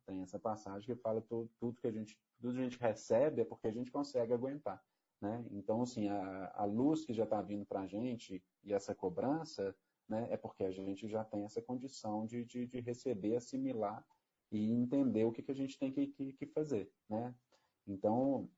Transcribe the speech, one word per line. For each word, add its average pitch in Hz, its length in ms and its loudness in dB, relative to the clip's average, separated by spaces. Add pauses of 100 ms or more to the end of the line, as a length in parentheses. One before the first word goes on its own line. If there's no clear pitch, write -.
Tem 95 160 -6
essa - 180 -6
passagem 101 460 -4
que 120 160 -4
fala 110 200 2
tu-, 113 280 -4 (100)
tudo 120 200 -2
que - 80 -2
a 113 40 2
gente, 107 280 -6 (220)
tudo 123 140 -2
que 127 40 -2
a 131 40 2
gente 123 160 -4
recebe 120 640 4
é 113 40 4
porque - 220 -6
a 110 40 2
gente 123 200 -4
consegue 139 420 2
aguentar, 123 500 -2 (380)
né? 113 300 -2
Então, 107 300 0
assim, 110 280 0
a, 95 460 -2
a 104 100 2
luz 135 400 4
que 120 80 -4
já 110 120 4
tá 104 160 2
vindo 101 240 -4
pra 98 200 -2
gente 104 580 -4 (200)
e 101 100 0
essa 101 200 0
cobrança, 101 800 -2 (360)
né, 110 220 0
é - 40 0
porque - 280 -4
a 95 80 0
gente 98 360 -4
já 110 160 -2
tem 107 220 -4
essa 110 160 -4
condição 117 640 -4
de, 120 180 -4
de, 120 220 -6
de 123 160 -6
receber, 117 540 0
assimilar 123 720 -2 (460)
e 107 200 2
entender 123 540 6
o 117 60 4
que, - 120 -8
que - 80 -6
a 135 40 0
gente 135 220 -4
tem 135 140 0
que, 139 160 2
que, 135 260 -6
que - 140 -8
fazer, 143 440 0 (180)
né? 117 240 -2 (540)
Então, 107 720 2